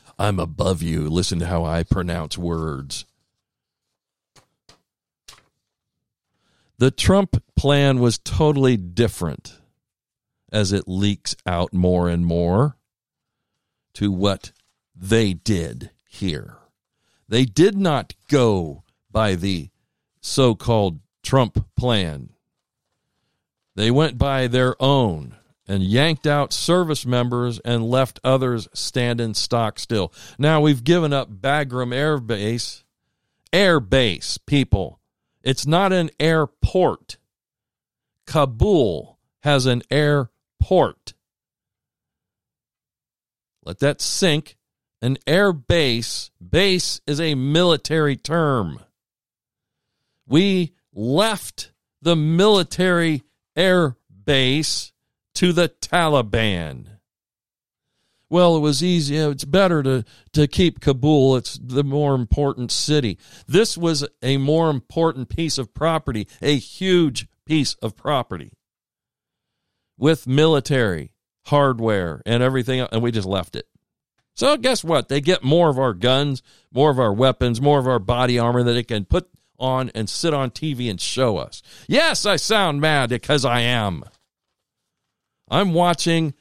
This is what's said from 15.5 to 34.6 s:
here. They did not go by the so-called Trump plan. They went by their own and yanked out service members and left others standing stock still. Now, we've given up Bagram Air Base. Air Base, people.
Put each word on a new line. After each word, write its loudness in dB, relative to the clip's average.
here. -8
They 2
did 2
not -2
go 0
by 0
the -4
so-called 0
Trump 0
plan. -2
They 0
went 2
by 0
their 0
own 0
and 0
yanked 0
out 0
service -2
members -2
and -2
left 0
others 0
standing -4
stock -2
still. -4
Now, 2
we've 2
given 2
up -4
Bagram -4
Air -2
Base. -6
Air 4
Base, 0
people. 0